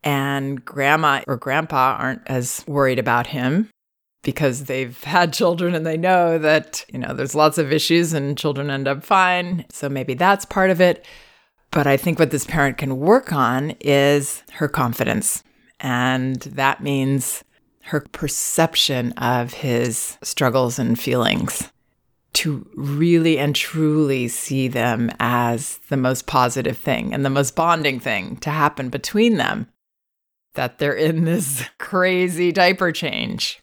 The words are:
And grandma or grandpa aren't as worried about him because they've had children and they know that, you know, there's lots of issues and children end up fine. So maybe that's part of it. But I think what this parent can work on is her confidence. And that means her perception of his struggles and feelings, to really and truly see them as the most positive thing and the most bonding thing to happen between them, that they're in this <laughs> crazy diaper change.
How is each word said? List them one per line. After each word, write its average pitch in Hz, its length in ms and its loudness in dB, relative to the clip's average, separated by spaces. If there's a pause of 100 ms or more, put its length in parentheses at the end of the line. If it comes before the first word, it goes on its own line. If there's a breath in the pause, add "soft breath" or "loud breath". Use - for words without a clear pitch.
And 139 600 -2
grandma 143 640 2
or 131 80 -2
grandpa 135 600 0
aren't 127 300 -4
as 127 400 -4
worried 135 320 2
about 120 300 0
him 143 420 0 (540)
because 139 400 -2
they've 131 400 -6
had 170 280 2
children 175 440 0
and 160 100 -4
they 160 100 -2
know 175 420 2
that, 156 540 0
you 131 60 -8
know, 127 160 -6
there's 131 220 -4
lots 151 220 4
of 143 140 0
issues 165 400 2
and 139 240 -2
children 143 340 -4
end 135 180 -2
up 139 160 -4
fine. 180 680 2
So - 180 -8
maybe 135 260 -4
that's 190 300 2
part 190 260 2
of 175 100 2
it. 180 240 4 (680 loud breath)
But 151 160 2
I 139 100 6
think 160 220 0
what 147 140 4
this 143 120 -2
parent 139 340 0
can 135 200 -4
work 202 340 4
on 135 380 0 (100)
is 143 600 2 (120)
her 147 140 -2
confidence. - 760 -2 (340 soft breath)
And 127 600 -2
that 139 420 -2
means 135 600 -2 (380)
her 147 180 -4 (120)
perception 139 1000 -2
of 123 400 -2
his 120 680 -2
struggles 127 560 0
and 120 200 0
feelings, - 720 0 (640)
to - 420 -2
really 160 640 2
and 143 160 0
truly 151 720 0
see 131 400 -2
them 117 420 0 (100)
as 120 580 0 (100)
the 143 80 -2
most 127 300 0
positive 127 520 0
thing 120 340 -4
and 139 120 -2
the 139 60 0
most 135 240 0
bonding 160 460 0
thing 101 360 -6
to - 140 -6
happen 147 380 0
between 208 480 0
them, - 300 -2 (880)
that 127 240 -6
they're 143 160 0
in 160 300 0
this 139 480 -2
<laughs> - 60 -20
crazy 180 760 0
diaper 180 400 2
change. - 720 -6